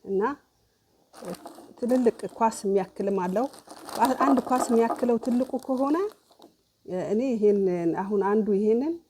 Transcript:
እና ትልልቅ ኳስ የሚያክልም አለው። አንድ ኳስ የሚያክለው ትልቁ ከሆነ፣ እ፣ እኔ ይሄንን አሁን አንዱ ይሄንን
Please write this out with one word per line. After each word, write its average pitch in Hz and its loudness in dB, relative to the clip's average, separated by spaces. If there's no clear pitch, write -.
እና 196 -2
ትልልቅ 247 2
ኳስ 226 0
የሚያክልም 196 0
አለው። 185 0
አንድ 269 4
ኳስ 254 -2
የሚያክለው 233 2
ትልቁ 247 -2
ከሆነ፣ 269 -2
እ፣ 180 -6
እኔ 214 0
ይሄንን 196 2
አሁን 196 -2
አንዱ 208 2
ይሄንን 233 0